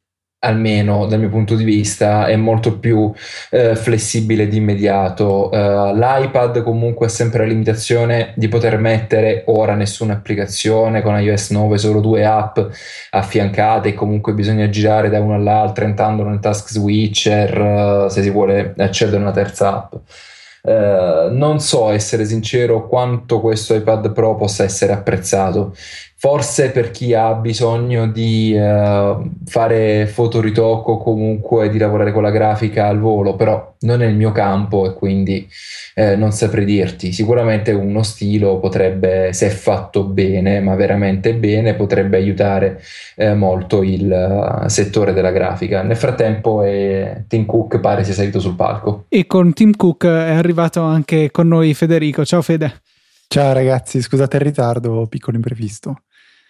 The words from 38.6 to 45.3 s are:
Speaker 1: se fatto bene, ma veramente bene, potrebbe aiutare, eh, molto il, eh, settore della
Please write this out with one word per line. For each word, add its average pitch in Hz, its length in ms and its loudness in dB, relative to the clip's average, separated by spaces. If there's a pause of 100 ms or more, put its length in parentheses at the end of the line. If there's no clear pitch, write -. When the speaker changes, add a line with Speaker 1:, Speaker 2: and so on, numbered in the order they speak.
Speaker 1:
se 101 160 0
fatto 98 560 -2
bene, 98 560 0
ma 95 140 0
veramente 98 600 0
bene, 110 380 0
potrebbe 98 420 0
aiutare, 98 640 0 (360)
eh, 104 160 2
molto 95 500 0
il, 95 260 0
eh, 95 600 0
settore 101 420 0
della 92 200 2